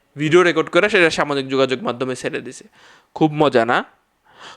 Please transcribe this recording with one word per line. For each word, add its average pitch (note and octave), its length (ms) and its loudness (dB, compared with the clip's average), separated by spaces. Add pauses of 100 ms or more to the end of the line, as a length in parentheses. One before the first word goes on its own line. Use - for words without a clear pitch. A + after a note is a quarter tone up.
(160)
ভিডিও D#3 260 4
রেকর্ড D#3 260 0
করে F3+ 200 2
সেটা F3+ 220 4
সামাজিক C#3+ 380 -4
যোগাযোগ C3 340 0
মাধ্যমে B2+ 340 -6
ছেড়ে C3 240 -8
দিছে। B2 240 -18 (500)
খুব D#3 180 0
মজা C3+ 320 2
না? C3 200 0 (720)